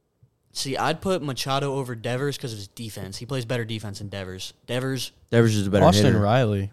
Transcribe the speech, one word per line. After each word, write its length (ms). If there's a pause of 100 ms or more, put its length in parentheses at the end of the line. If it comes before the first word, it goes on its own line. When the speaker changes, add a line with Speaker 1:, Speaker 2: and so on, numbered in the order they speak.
(520)
Speaker 1:
See, 260
I'd 240
put 200
Machado 540
over 200
Devers 420
'cause 160
of 60
his 100
defense. 480
He 80
plays 200
better 200
defense 340
than 80
Devers. 460 (140)
Devers 440 (180)
Speaker 2:
Devers 260
is 120
a 20
better 160
Speaker 3:
Austin 200
Speaker 2:
hitter. 160
Speaker 3:
Riley. 520